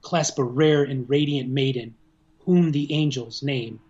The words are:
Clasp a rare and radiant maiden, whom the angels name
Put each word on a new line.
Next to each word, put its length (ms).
Clasp 380
a 60
rare 380
and 260
radiant 400
maiden, 440
whom 320
the 220
angels 500
name 460